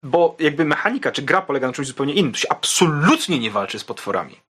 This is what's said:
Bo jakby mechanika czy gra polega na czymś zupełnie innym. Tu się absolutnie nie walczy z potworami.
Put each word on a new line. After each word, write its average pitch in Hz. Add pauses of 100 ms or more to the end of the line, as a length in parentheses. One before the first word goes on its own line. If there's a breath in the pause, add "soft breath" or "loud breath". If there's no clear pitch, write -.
Bo 165
jakby 151
mechanika 175
czy -
gra 160
polega 135
na 127
czymś 139
zupełnie 139
innym. 165
Tu -
się -
absolutnie 165
nie 110
walczy 101
z -
potworami. 95 (160)